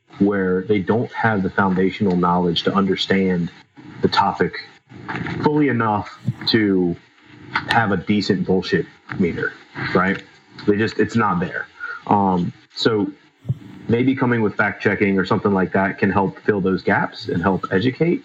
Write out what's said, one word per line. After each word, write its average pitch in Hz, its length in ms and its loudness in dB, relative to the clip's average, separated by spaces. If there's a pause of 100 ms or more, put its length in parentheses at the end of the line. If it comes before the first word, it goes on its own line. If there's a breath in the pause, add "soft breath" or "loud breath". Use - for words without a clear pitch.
(200)
where 95 420 2
they 104 160 0
don't 107 340 0
have 107 300 0
the 95 80 -2
foundational 95 640 0
knowledge 87 500 2
to 87 80 0
understand 95 760 0 (520)
the 95 60 2
topic 90 460 0 (880)
fully 151 260 2
enough 113 480 0 (320)
to 95 460 2 (760)
have 113 220 2
a 98 60 2
decent 95 500 0
bullshit 92 400 0 (320)
meter, - 340 -2 (420)
right? 92 280 0 (460)
They 104 80 2
just, 107 240 0
it's 107 160 0
not 98 240 2
there. - 260 -6 (400 loud breath)
Um, 95 460 2 (220)
so 101 360 0 (800)
maybe 123 260 2
coming 120 280 0
with 101 120 0
fact 104 280 -2
checking 98 360 2
or 90 60 2
something 101 280 2
like 92 200 2
that 95 260 0
can 101 120 2
help 95 300 0
fill 104 200 0
those 92 220 0
gaps 104 460 -2
and 87 140 -2
help 92 280 0
educate. 131 540 0